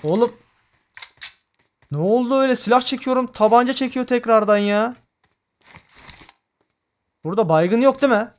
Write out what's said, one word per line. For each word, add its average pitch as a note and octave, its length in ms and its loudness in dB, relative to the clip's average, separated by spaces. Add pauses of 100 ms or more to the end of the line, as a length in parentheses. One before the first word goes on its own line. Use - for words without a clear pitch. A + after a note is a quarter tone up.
Oğlum. G#3+ 340 -2 (1500)
Ne C#3+ 60 -8
oldu A#3+ 420 0
öyle? C4 160 2
Silah A#3+ 260 0
çekiyorum. B3+ 500 -4
Tabanca A#3+ 420 2
çekiyor B3+ 340 -6
tekrardan A3 500 2
ya. G#3 380 -2 (2250)
Burada F#3 260 -2
baygın F3 320 2
yok C4 200 2
değil C4+ 120 2
mi? A3 260 -2